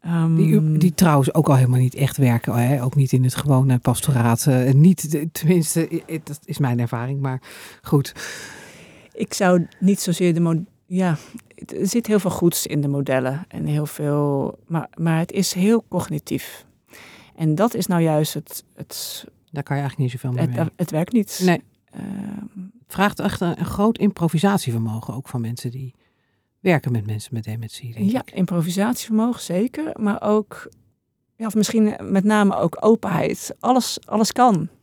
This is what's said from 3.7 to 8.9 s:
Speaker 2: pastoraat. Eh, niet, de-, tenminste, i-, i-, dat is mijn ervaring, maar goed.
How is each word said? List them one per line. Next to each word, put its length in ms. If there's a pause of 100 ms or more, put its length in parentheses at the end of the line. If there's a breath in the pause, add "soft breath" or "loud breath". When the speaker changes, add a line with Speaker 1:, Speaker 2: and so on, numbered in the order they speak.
Speaker 2:
pastoraat. 680
Eh, 260
niet, 380
de-, 200
tenminste, 640
i-, 160
i-, 140
dat 220
is 120
mijn 220
ervaring, 420
maar 200 (400 loud breath)
goed. 320 (1000 loud breath)